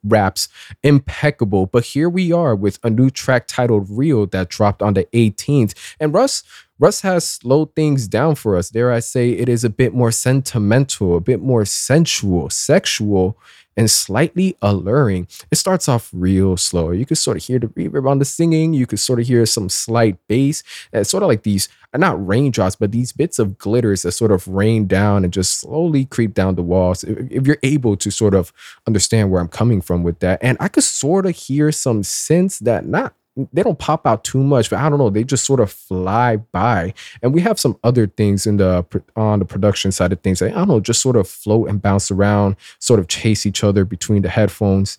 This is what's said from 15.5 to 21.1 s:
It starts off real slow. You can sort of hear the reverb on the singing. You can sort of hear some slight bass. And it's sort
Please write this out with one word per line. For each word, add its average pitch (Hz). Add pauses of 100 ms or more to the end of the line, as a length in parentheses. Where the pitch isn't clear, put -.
It -
starts 190
off 120
real 95
slow. 85
You 107
can 165
sort -
of -
hear 123
the 117
reverb -
on 139
the 139
singing. 160
You 127
can 104
sort 120
of 117
hear 117
some 104
slight 113 (100)
bass. 139 (300)
And 110
it's -
sort 202